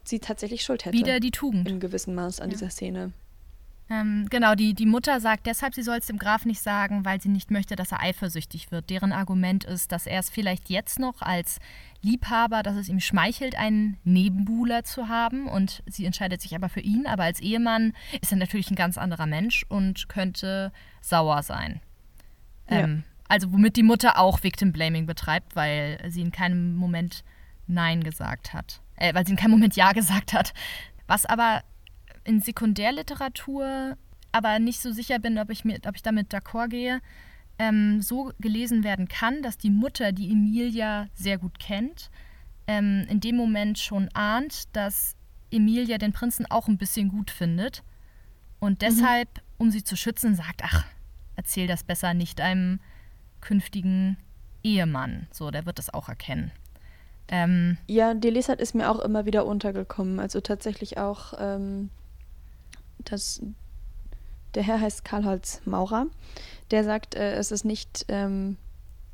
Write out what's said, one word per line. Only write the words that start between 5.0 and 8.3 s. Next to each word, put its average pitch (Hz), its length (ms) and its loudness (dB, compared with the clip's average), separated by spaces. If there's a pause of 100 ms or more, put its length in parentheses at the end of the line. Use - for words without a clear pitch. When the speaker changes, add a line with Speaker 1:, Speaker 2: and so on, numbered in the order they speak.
Speaker 2:
sagt 220 260 0
deshalb, 240 300 -2
sie 254 80 -6
soll's 233 240 -2
dem 214 100 -6
Graf 214 280 0
nicht 226 160 0
sagen, 202 440 0
weil 190 160 0
sie 196 80 0
nicht 202 220 0
möchte, 202 240 0
dass 185 160 -4
er 190 100 -4
eifersüchtig 170 720 -4